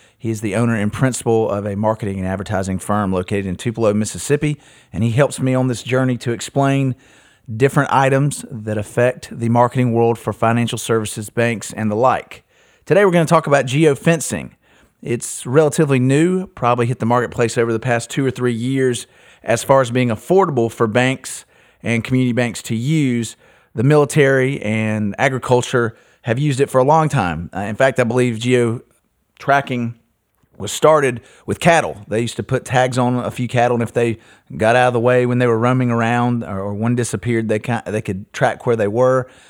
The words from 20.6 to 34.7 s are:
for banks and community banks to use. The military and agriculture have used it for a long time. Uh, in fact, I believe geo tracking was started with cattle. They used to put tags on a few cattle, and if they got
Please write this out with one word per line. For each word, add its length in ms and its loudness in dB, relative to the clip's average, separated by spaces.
for 160 0
banks 560 -2
and 240 -2
community 260 0
banks 300 -2
to 120 -6
use. 600 -2
The 80 0
military 800 4
and 560 -2
agriculture 800 0
have 180 -2
used 220 0
it 80 0
for 80 0
a 80 4
long 240 4
time. 440 -2
Uh, 100 -6
in 120 -6
fact, 240 2
I 60 2
believe 340 0
geo 420 0
tracking 600 -2
was 140 -8
started 480 2
with 140 -6
cattle. 380 2
They 140 -2
used 160 -6
to 60 -4
put 200 -4
tags 340 0
on 200 0
a 120 -6
few 200 -6
cattle, 260 2
and 80 -2
if 80 -6
they 280 -2
got 220 2